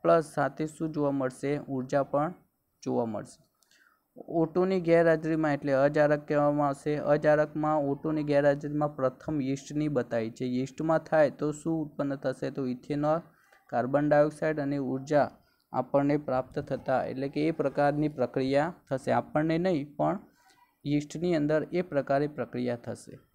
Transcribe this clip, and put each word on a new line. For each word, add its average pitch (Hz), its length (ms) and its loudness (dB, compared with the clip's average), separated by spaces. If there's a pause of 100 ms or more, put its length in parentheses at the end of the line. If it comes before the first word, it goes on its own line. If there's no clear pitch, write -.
પ્લસ 170 240 4
સાથે 147 420 -4
શું 156 240 -6
જોવા 147 200 0
મળશે? 139 460 -2
ઉર્જા 139 460 -2
પણ 147 300 -2 (500)
જોવા 123 220 0
મળશે. 107 380 -10 (720)
ઓ 165 280 -2
ટુની 185 360 0
ગેરહાજરીમાં 160 720 4
એટલે 143 200 -2
અજારક 147 540 2
કહેવામાં 147 400 2
આવશે. 139 280 -2
અજારકમાં 151 800 2
ઓ 139 160 0
ટુની 156 300 -2
ગેરહાજરીમાં 147 720 0
પ્રથમ 139 460 -2
યીસ્ટની 139 460 -4
બતાવી 120 440 -2
છે. 127 140 -6
યીસ્ટમાં 135 540 -2
થાય 156 300 4
તો 151 220 -4
શું 160 300 -4
ઉત્પન્ન 147 340 -6
થશે? 135 360 -6
તો 135 160 -4
ઇથેનોલ, 147 520 -2 (480)
કાર્બન 139 420 0
ડાયોક્સાઇડ 151 500 2
અને 143 180 -2
ઉર્જા 135 540 0 (420)
આપણને 139 440 2
પ્રાપ્ત 131 420 -4
થતા 131 440 -2
એટલે 131 260 -6
કે 151 180 -2
એ 165 40 0
પ્રકારની 147 580 0
પ્રક્રિયા 139 640 0 (160)
થશે. 131 220 -4
આપણને 156 460 0
નહીં 165 380 -2
પણ 156 240 0 (680)
યીસ્ટની 151 480 -2
અંદર 147 380 0
એ 175 80 0
પ્રકારે 143 460 0
પ્રક્રિયા 123 480 -4
થશે. - 440 -14 (160)